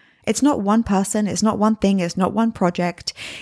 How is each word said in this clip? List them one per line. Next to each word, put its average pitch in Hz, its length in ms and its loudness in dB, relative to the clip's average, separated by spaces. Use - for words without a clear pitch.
It's - 160 0
not 277 200 2
one 208 220 2
person. 208 440 0
It's 185 160 -4
not 214 160 2
one 214 160 2
thing. 196 240 2
It's 170 180 -4
not 185 160 2
one 226 180 0
project. 175 640 -2